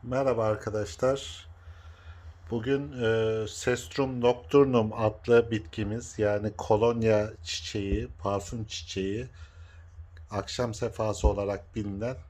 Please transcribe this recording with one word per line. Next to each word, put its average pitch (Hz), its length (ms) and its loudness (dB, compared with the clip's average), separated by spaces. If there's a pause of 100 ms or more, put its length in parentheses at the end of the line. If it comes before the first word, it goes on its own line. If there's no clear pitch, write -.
Merhaba 127 360 2
arkadaşlar. 107 1000 -2 (1040)
Bugün, 139 420 -2
e, 110 540 2 (180)
Cestrum 127 560 -2
nocturnum 120 720 4
adlı 113 580 4
bitkimiz, 110 680 -6
yani 104 400 2
kolonya 110 720 4 (140)
çiçeği, 101 640 -4 (100)
parfüm 101 460 -2
çiçeği, 101 640 -6 (1040)
akşam 107 440 -4
sefası 110 540 0
olarak 101 480 -2
bilinen 104 400 -6 (140)